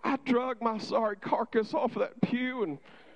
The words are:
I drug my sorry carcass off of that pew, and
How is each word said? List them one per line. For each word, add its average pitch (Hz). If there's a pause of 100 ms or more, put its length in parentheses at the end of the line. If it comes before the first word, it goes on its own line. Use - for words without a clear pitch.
I 277
drug 247
my 226
sorry 208
carcass 233
off 262
of -
that -
pew, 254
and 147 (380)